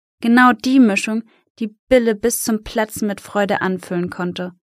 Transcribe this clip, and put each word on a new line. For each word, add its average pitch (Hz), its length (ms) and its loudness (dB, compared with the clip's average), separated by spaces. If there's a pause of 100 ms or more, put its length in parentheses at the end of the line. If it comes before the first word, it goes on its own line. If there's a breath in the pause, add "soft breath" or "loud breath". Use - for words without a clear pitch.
(220)
Genau 247 320 4
die 254 260 2
Mischung, 220 440 2 (360 soft breath)
die 214 160 -8 (120)
Bille 233 280 2
bis 233 260 -4
zum 214 220 -2
Platzen 220 440 -4
mit 202 140 -8
Freude 202 400 -2
anfüllen 180 480 -4
konnte. 180 440 -8 (120)